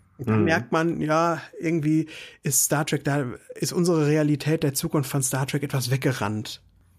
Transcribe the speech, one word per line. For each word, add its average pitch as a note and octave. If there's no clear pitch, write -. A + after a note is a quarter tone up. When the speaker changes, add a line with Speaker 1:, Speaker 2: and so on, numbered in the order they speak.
Speaker 1:
Da A2
Speaker 2:
Mhm. A2
Speaker 1:
merkt E3
man, D#3+
ja, D#3
irgendwie D#3
ist -
Star D3+
Trek, D3
da C#3+
ist -
unsere E3+
Realität D3+
der C#3
Zukunft D#3
von C#3
Star C3
Trek C#3+
etwas B2+
weggerannt. A#2+